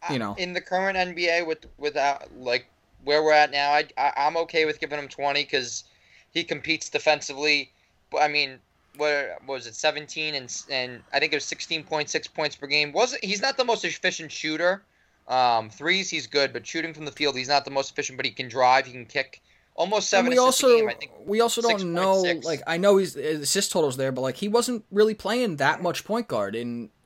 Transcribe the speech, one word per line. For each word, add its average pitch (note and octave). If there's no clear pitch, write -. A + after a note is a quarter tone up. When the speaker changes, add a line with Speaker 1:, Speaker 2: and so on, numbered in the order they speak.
Speaker 1:
I, D#3+
Speaker 2:
you B2+
know. A2
Speaker 1:
in F3+
the F3+
current F#3+
N F3+
B F3
A E3+
with, D#3+
with, D3
uh, C#3
like, B2
where D3
we're D#3
at D3+
now, C#3+
I, D3+
I, C3+
I'm D3+
okay D#3+
with D3+
giving D3
him C#3
twenty C#3+
'cause B2+
he E3
competes D#3
defensively. D3
But, D3
I D3+
mean, C#3
what, C#3+
what C3+
was A#2+
it, A2
seventeen D3+
and, B2+
and B2
I C3+
think D3+
it -
was C#3
sixteen -
point D3+
six -
points D3+
per C#3+
game. D3
Wasn't, B3
he's G3
not C4+
the B3+
most A3+
efficient E3+
shooter. F3
Um, A#2+
threes, F3+
he's C#3+
good, C#3
but A#2
shooting D#3+
from D#3
the C#3+
field, C#3+
he's B2+
not C#3+
the C#3
most C3+
efficient, C3
but C3
he A#2
can B2+
drive, B2+
he B2
can B2
kick. -
Almost G3
seven G3+
Speaker 2:
And B3+
we B3
Speaker 1:
assists B3+
Speaker 2:
also, B3
Speaker 1:
a A#3
game, G#3+
I -
think -
Speaker 2:
we G#3
also A#3
don't G3+
know, F#3+
Speaker 1:
six -
point F3
six. D3
Speaker 2:
like, D#3
I E3
know G3+
he's, F#3+
the D3+
assist F#3+
total's D3
there, C3+
but, B2+
like, C3
he G3+
wasn't A#3
really G#3+
playing G#3+
that C#3+
much F3
point A3+
guard G#2
in, A#2+